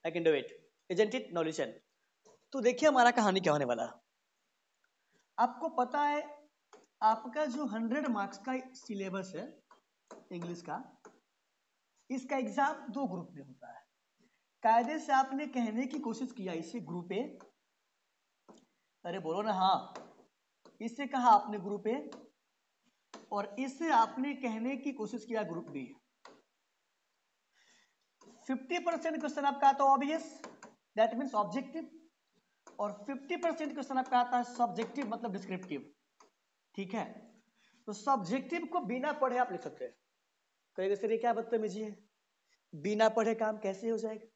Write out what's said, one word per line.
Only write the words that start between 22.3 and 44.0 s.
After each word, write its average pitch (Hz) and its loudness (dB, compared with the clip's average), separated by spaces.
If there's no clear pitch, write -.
और 202 -4
इसे 269 -2
आपने 254 2
कहने 240 -4
की 269 -6
कोशिश 214 -6
किया 220 -4
ग्रुप 165 -8
बी। 139 -8
फिफ्टी 302 -2
परसेंट 330 -2
क्वेश्चन 302 -2
आपका 277 6
आता 277 6
है 269 8
obvious, 285 0
that 226 4
means 277 -4
ऑब्जेक्टिव, 208 -2
और 208 -4
फिफ्टी 277 -6
परसेंट 311 -2
क्वेश्चन 262 -2
आपका 254 2
आता 247 4
है 240 2
subjective, 226 -2
मतलब 226 -4
descriptive। 185 -8
ठीक 196 -8
है, 185 -4
तो 214 -8
subjective 254 -2
को 349 -2
बिना 254 -2
पढ़े 254 0
आप 240 2
लिख 180 -6
सकते - -10
हैं। 127 -12
कहेंगे, 196 2
"सर, 208 -2
ये 226 2
क्या 240 2
बदतमीजी 214 -2
है, 214 -8
बिना 208 4
पढ़े 226 4
काम 214 0
कैसे 196 -4
हो 226 2
जाएगा?" 220 -6